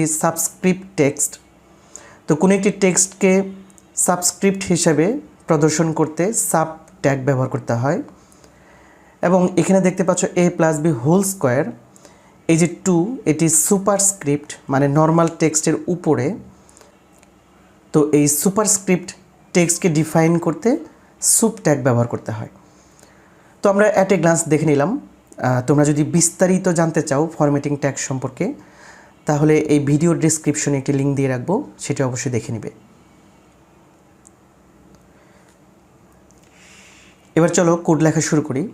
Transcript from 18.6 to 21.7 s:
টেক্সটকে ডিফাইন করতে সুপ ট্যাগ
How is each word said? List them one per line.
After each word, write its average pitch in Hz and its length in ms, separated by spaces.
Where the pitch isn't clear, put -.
টেক্সটকে 175 360
ডিফাইন 160 560
করতে 165 240
সুপ - 320
ট্যাগ 147 220